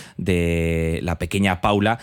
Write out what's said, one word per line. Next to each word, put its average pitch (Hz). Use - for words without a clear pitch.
de 82
la 82
pequeña 95
Paula, 104